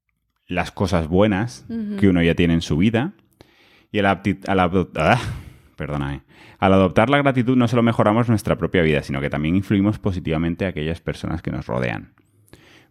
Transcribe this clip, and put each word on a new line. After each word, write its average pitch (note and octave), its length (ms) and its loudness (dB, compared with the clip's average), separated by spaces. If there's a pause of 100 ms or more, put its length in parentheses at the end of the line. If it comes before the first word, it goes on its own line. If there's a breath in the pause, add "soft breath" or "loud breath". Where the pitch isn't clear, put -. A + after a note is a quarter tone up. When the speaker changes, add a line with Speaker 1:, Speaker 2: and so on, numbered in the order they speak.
(460)
Speaker 1:
las F2 240 -6
cosas E2+ 380 -2
buenas G2+ 600 0
Speaker 2:
Ujú. G#3+ 280 -8
Speaker 1:
que G2 120 4
uno F2 140 4
ya E2+ 120 2
tiene E2+ 200 2
en E2+ 80 0
su D2 160 -2
vida A#2 340 0 (800 soft breath)
y G#2+ 60 -2
a G2+ 40 0
la G2 200 2
apti-, - 260 -4
a G2 60 0
la, F2+ 160 2 (260)
ah, D#2 240 2 (560 loud breath)
Perdona, C#2+ 380 -6
¿eh? C#2 80 -12 (360 loud breath)
Al F#2+ 140 4
adoptar G2 380 4
la C#3+ 80 2
gratitud C3 380 0
no A#2+ 120 2
solo A#2 140 2
mejoramos A2+ 460 2
nuestra G2+ 280 0
propia E2+ 260 0
vida, D2+ 200 2
sino C#2 180 -6
que C#2+ 100 -4
también D2+ 260 -2
influimos G2+ 420 0
positivamente E2 640 -4
a F#2+ 40 -2
aquellas D#2 320 -6
personas - 420 -8
que - 100 -8
nos C#2+ 140 -8
rodean. A#1 480 -6 (760 soft breath)